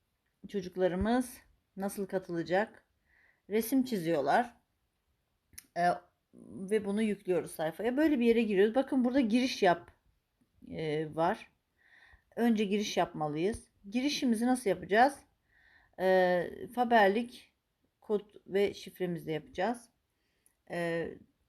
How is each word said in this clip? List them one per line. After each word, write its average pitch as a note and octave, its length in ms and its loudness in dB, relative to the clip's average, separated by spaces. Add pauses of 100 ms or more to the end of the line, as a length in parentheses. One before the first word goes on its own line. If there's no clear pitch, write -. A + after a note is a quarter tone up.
(480)
çocuklarımız F#3+ 920 -2 (360)
nasıl G3 300 -6
katılacak? F3+ 800 -4 (640)
Resim A3+ 340 0
çiziyorlar. E3+ 720 0 (1200)
E, F3 120 2 (460)
ve F#3 500 -6
bunu G3+ 180 -2
yüklüyoruz F3+ 480 -2
sayfaya. F#3+ 460 -4
Böyle D4+ 240 2
bir A#3+ 60 2
yere A#3 160 6
giriyoruz. G#3+ 320 2
Bakın C4 300 0
burada A#3+ 160 2
giriş B3 420 0
yap, E3+ 280 2 (800)
e, D#3 440 -4
var. E3+ 360 -2 (840)
Önce A3 280 2
giriş G#3 320 -2
yapmalıyız. E3 720 -2 (220)
Girişimizi B3 560 0
nasıl B3+ 240 0
yapacağız? F#3 480 2 (800)
E, F3+ 760 2
Faberlik A#3 800 2 (460)
kod G#3 200 -4 (260)
ve G3 280 0
şifremizle E3+ 580 -8
yapacağız. F#3 580 -6 (800)
E, E3+ 400 -4 (380)